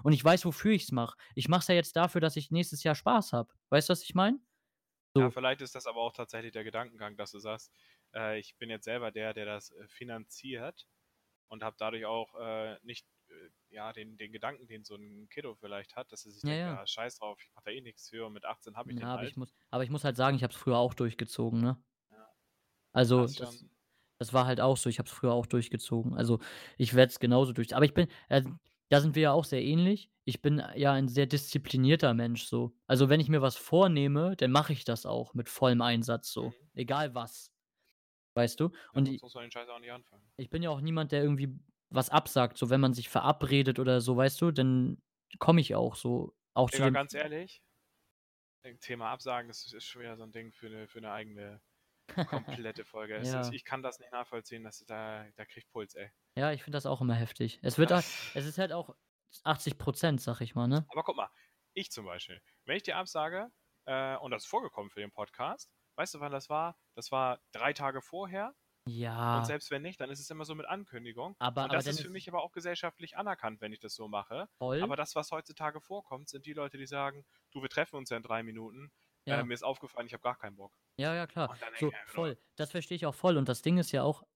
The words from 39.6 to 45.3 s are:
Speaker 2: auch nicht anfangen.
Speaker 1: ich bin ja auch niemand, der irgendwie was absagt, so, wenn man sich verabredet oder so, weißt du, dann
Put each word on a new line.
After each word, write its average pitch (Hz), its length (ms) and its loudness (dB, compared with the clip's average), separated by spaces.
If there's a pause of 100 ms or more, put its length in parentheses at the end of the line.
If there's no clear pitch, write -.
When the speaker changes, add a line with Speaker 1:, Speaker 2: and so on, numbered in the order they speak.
Speaker 2:
auch 120 100 -12
nicht 120 120 -16
anfangen. - 480 -20
Speaker 1:
ich 127 100 -10
bin 165 140 -4
ja 170 60 0
auch 139 120 -2
niemand, 160 300 0
der 143 120 2
irgendwie 139 360 2 (300)
was 127 200 2
absagt, 131 480 4
so, 123 120 0
wenn 135 120 6
man 131 120 6
sich 120 160 -4
verabredet 135 720 4
oder 127 220 4
so, 123 160 2
weißt 139 240 4
du, 170 100 6
dann 127 500 4 (380)